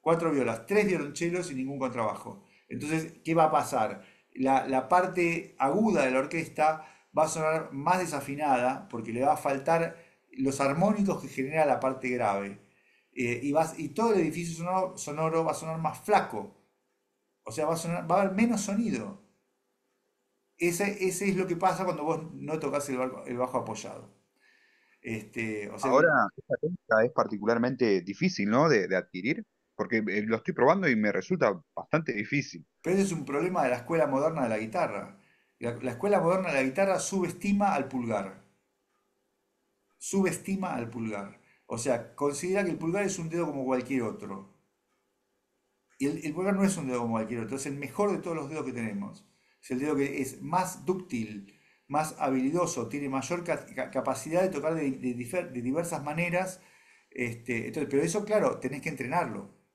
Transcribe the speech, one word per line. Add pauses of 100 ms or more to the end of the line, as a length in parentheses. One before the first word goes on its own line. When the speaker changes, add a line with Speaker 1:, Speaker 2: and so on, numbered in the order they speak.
Speaker 1:
cuatro
violas,
tres
violonchelos
y
ningún
contrabajo. (220)
Entonces, (100)
¿qué
va
a
pasar? (300)
La,
la
parte
aguda
de
la
orquesta (300)
va
a
sonar
más
desafinada
porque
le
va
a
faltar (280)
los
armónicos
que
genera
la
parte
grave. (500)
Eh,
y
vas,
y
todo
el
edificio
sonoro,
sonoro
va
a
sonar
más
flaco. (880)
O
sea,
va
a
sonar,
va
a
haber
menos
sonido. (1400)
Ese,
ese
es
lo
que
pasa
cuando
vos
no
tocas
el
barco,
el
bajo
apoyado. (840)
Este,
o
sea
que
Speaker 2:
Ahora,
esta
técnica
es
particularmente
difícil,
¿no?
de,
de
adquirir, (300)
porque,
eh,
lo
estoy
probando
y
me
resulta (140)
bastante
difícil. (160)
Speaker 1:
Pero
ese
es
un
problema
de
la
escuela
moderna
de
la
guitarra. (400)
La,
la
escuela
moderna
de
la
guitarra
subestima
al
pulgar. (1500)
Subestima
al
pulgar. (260)
O
sea,
considera
que
el
pulgar
es
un
dedo
como
cualquier
otro. (1400)
Y
el,
el
pulgar
no
es
un
dedo
como
cualquier
otro,
es
el
mejor
de
todos
los
dedos
que
tenemos. (320)
Es
el
dedo
que
es
más
dúctil, (280)
más
habilidoso,
tiene
mayor
ca-,
ca-,
capacidad
de
tocar
de,
de
difer-,
de
diversas
maneras. (500)
Este,
entonces,
pero
eso,
claro,
tenés
que
entrenarlo. (200)